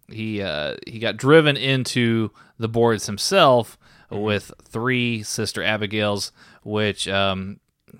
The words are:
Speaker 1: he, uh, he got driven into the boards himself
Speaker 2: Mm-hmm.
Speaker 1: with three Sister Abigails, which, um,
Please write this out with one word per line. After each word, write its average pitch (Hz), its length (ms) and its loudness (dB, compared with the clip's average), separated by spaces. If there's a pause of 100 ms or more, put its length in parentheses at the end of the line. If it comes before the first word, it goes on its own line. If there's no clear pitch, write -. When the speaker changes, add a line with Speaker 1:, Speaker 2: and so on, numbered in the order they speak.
Speaker 1:
he, 110 340 -8
uh, 76 320 -6 (100)
he 117 140 -14
got 110 180 -4
driven 147 400 6
into 117 720 0 (300)
the 113 80 -4
boards 113 380 2
himself 127 720 2 (340)
Speaker 2:
Mm-hmm. 104 120 -6
Speaker 1:
with 104 300 -2 (100)
three 120 580 -2
Sister 107 400 -6
Abigails, 104 680 -2 (320)
which, 107 460 -4
um, 98 500 -2 (400)